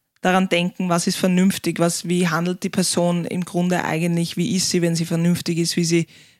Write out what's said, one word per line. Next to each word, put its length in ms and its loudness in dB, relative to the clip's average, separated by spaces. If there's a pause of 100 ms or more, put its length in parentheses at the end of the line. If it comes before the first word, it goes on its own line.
(220)
daran 260 2
denken, 400 -2
was 180 0
ist 100 -2
vernünftig, 600 2
was, 300 0
wie 200 2
handelt 340 -2
die 80 -2
Person 540 0
im 200 -4
Grunde 400 0
eigentlich, 520 -2
wie 180 0
ist 160 0
sie, 120 0
wenn 120 2
sie 120 -2
vernünftig 520 0
ist, 180 0
wie 80 2
sie, 220 2 (340)